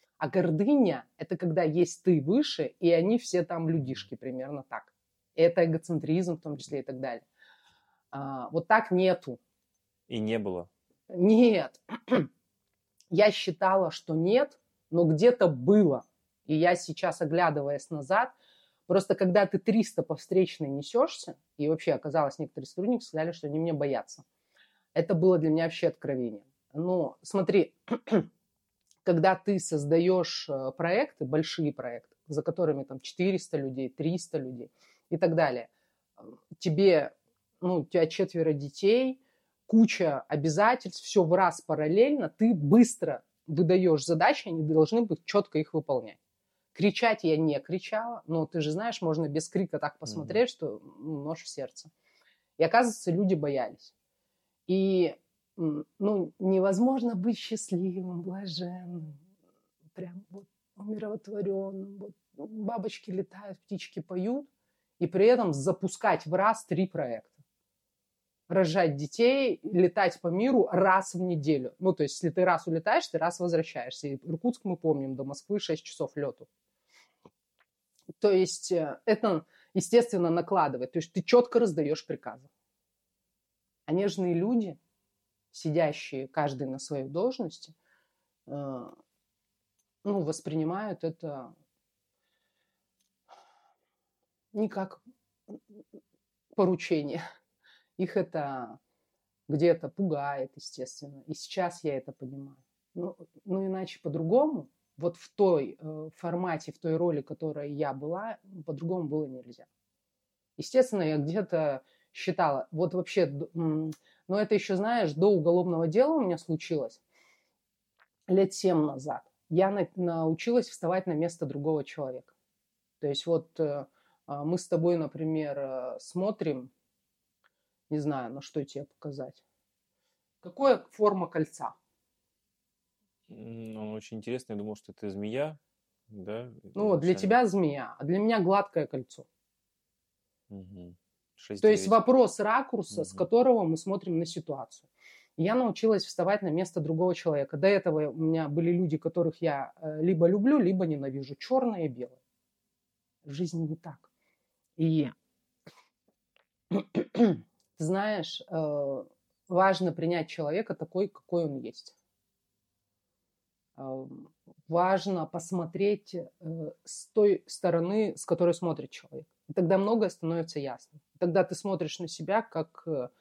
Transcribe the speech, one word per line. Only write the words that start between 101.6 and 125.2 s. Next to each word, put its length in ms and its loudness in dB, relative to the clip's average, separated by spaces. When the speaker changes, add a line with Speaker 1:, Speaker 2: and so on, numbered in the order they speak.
Speaker 1:
я 120 -2
это 160 -10
понимаю. 460 -16
Ну, 220 -8
ну, 220 -4
иначе 360 -8
по-другому. 680 0
Вот 180 -2
в 180 -20
той, 460 2
э, 360 -12
формате, 560 -4
в 60 -16
той 180 -2
роли, 260 0
которой 500 -8
я 220 -2
была, 440 -8
по-другому 420 -4
было 180 -4
нельзя. 400 -16
Естественно, 440 2
я 160 0
где-то 640 -2
считала, 600 -2
вот 220 -2
вообще, 320 0
д-, 280 -6
м, 380 -2
но 120 0
это 140 0
еще, 220 0
знаешь, 380 0
до 160 4
уголовного 580 2
дела 280 4
у 60 2
меня 160 0
случилось 600 -4
лет 260 2
семь 320 2
назад. 360 -8
Я 200 2
на-, 260 -2
научилась 720 0
вставать 380 -4
на 60 -4
место 340 -4
другого 380 -4
человека. 480 -12
То 80 -2
есть 180 -4
вот, 340 -2
э, 260 -4
а, 180 -8
мы 140 0
с 100 -10
тобой, 300 2
например, 600 -4